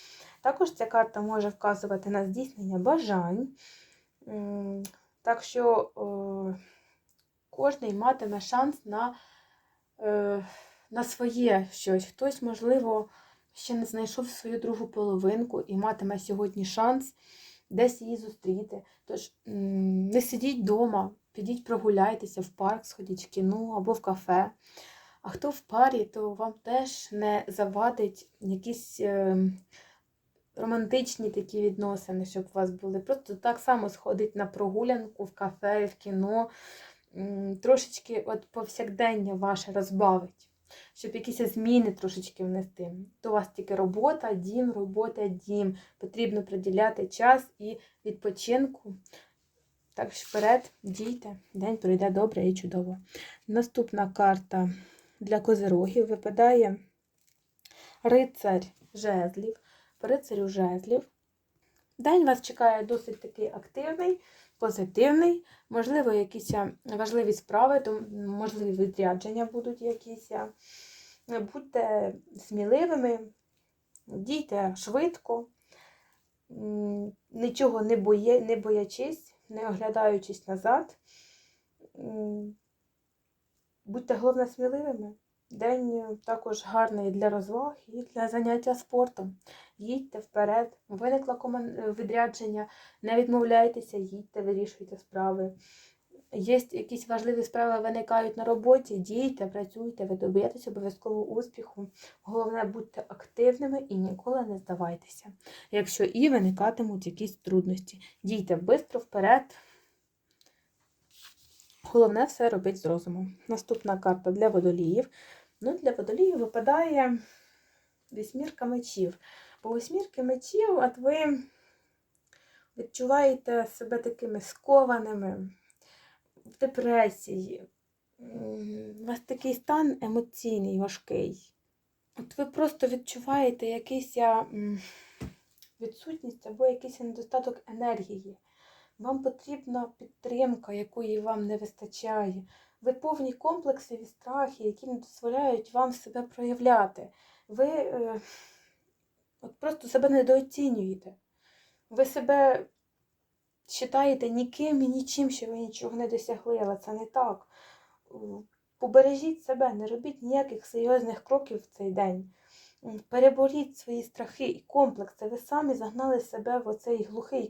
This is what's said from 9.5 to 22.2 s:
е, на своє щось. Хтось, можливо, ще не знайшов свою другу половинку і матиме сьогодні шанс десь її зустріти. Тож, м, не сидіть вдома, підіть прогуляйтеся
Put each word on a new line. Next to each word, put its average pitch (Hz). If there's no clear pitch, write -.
е, 202
на 233
своє 233
щось. 185
Хтось, 269
можливо, 226
ще -
не 233
знайшов 220
свою 226
другу 220
половинку 208
і 190
матиме 202
сьогодні 196
шанс 247
десь 240
її 226
зустріти. 202
Тож, -
м, 196
не 240
сидіть 247
вдома, 208
підіть 220
прогуляйтеся 208